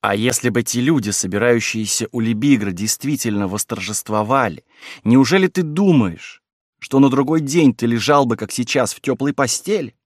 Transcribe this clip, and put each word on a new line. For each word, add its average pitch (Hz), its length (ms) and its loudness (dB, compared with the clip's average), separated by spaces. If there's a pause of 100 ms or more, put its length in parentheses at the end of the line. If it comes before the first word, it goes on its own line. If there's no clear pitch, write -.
А 101 80 2
если 120 360 0
бы 117 120 0
те 120 180 -4
люди, 127 300 0
собирающиеся 110 1000 -2
у 120 80 -4
Лебигра, 113 500 2
действительно 104 800 -4
восторжествовали, 107 1160 -2 (380)
неужели 135 460 4
ты 180 160 -2
думаешь, 151 800 0 (340)
что - 220 0
на 139 80 6
другой 139 320 0
день 143 340 2
ты 117 120 -4
лежал 135 380 2
бы, 117 120 -2
как 107 160 -10
сейчас, 131 420 -2
в - 60 -20
теплой 139 320 -4
постели? 160 720 -4